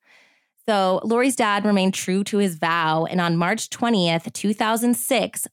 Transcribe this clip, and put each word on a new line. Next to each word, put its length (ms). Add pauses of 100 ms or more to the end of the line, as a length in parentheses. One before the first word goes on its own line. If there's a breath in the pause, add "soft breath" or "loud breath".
(680 soft breath)
So 360
Lori's 320
dad 280
remained 300
true 300
to 140
his 180
vow, 480
and 160
on 160
March 340
twentieth, 640
two 200
thousand 440
six, 560